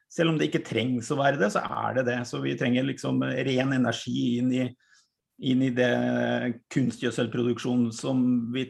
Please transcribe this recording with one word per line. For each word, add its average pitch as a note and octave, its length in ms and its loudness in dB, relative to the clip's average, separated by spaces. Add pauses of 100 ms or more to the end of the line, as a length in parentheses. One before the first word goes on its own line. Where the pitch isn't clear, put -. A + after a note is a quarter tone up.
Selv E3 220 2
om D#3 80 2
det D#3 100 2
ikke D#3+ 160 -2
trengs A#2+ 460 -2
å C#3 80 0
være C#3 220 4
det, G#3 100 2
så G#3 100 0
er A2 360 -2
det B2+ 100 2
det. A#2+ 100 0 (120)
Så C#3 120 -6
vi C3+ 160 -2
trenger B2+ 300 2
liksom C3+ 340 -2
ren C3 540 0
energi B2 640 0
inn B2 160 0
i, B2+ 100 0 (840)
inn B2+ 160 4
i - 80 0
det B2 880 0 (100)
kunstgjødselproduksjonen A#2+ 1200 0
som C3 300 0 (320)
vi C3 140 -2